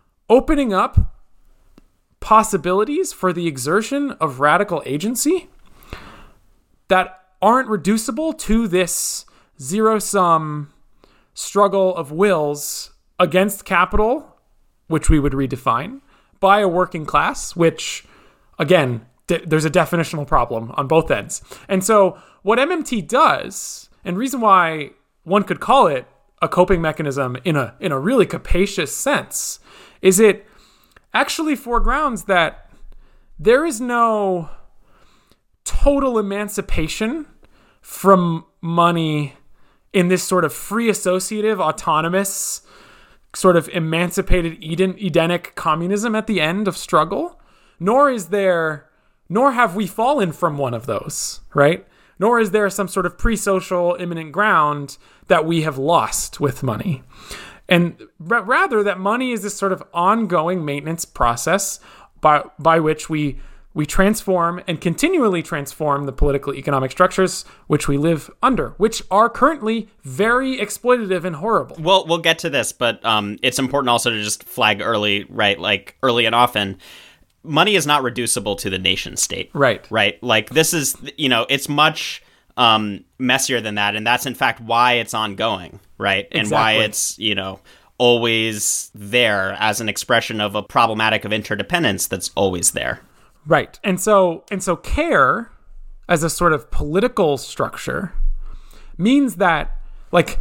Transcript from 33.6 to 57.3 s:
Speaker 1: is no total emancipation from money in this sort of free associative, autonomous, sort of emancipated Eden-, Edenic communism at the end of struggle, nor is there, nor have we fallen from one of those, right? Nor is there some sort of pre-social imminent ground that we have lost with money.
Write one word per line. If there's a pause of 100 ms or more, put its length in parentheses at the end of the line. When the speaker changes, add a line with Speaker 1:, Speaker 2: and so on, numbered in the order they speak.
Speaker 1:
is
no (1120)
total
emancipation (540)
from (140)
money (600)
in
this
sort
of
free
associative,
autonomous, (760)
sort
of
emancipated
Eden-,
Edenic
communism
at
the
end
of
struggle, (400)
nor
is
there, (400)
nor
have
we
fallen
from
one
of
those, (120)
right? (340)
Nor
is
there
some
sort
of
pre-social
imminent
ground (300)
that
we
have
lost
with
money. (640)